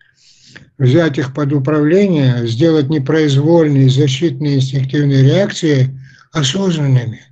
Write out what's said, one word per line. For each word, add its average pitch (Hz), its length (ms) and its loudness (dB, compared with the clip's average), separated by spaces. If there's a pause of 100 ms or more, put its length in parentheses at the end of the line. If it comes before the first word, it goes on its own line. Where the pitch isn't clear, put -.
(760)
Взять 143 420 2
их 135 140 -4
под 147 200 -4
управление, 147 960 0
сделать 147 400 0
непроизвольные 151 1000 2
защитные 143 640 -2
инстинктивные 135 680 0
реакции 151 720 0 (360)
осознанными. 143 880 -2 (120)